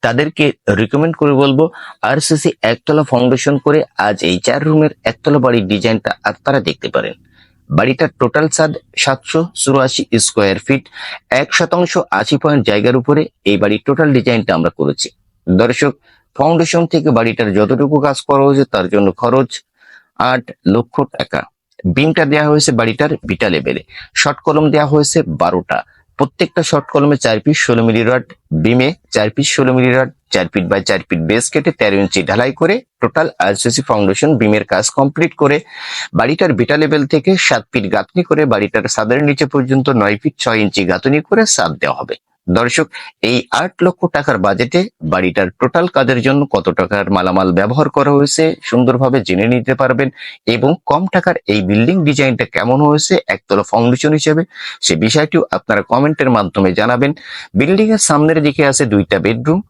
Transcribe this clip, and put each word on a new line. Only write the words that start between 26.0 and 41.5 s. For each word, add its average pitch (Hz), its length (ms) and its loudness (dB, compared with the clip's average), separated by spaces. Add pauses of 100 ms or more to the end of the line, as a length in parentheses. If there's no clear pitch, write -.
প্রত্যেকটা 165 520 -2
শর্ট 143 220 -2
কলমে 143 320 2
চার 113 200 2
পিস 151 200 2
ষোলো 113 220 2
মিলি 113 180 2
রড, 123 200 0 (400)
বিমে 127 240 2 (260)
চার 107 200 0
পিস 139 200 -2
ষোলো 127 200 2
মিলি 127 180 2
রড, 131 180 0 (200)
চার 92 220 -2
ফিট 95 180 -2
by 98 180 0
চার 98 200 0
ফিট 87 200 -4
বেস 110 240 0
কেটে 156 260 0
তেরো 101 240 2
ইঞ্চি 98 260 -2
ঢালাই 120 320 0
করে 165 140 2 (260)
টোটাল 156 260 -2 (120)
আরসিসি 104 500 -2
ফাউন্ডেশন 104 420 0 (100)
বিমের 107 320 2
কাজ 95 120 0 (120)
কমপ্লিট 143 360 0 (100)
করে 143 140 2 (600)
বাড়িটার 151 400 0
বিটা - 180 0
লেভেল 151 260 0 (100)
থেকে 156 180 0 (160)
সাত 117 240 0
ফিট 113 220 -2
গাঁথনি 107 360 -2
করে 151 140 2 (100)
বাড়িটার 104 320 -2 (100)
ছাদের 113 340 0
নিচে 143 180 0
পর্যন্ত 131 400 0 (140)
নয় 104 200 2
ফিট - 220 -4
ছয় 113 200 0
ইঞ্চি 101 280 -2
গাঁথনি 131 280 0 (100)
করে 226 140 2 (120)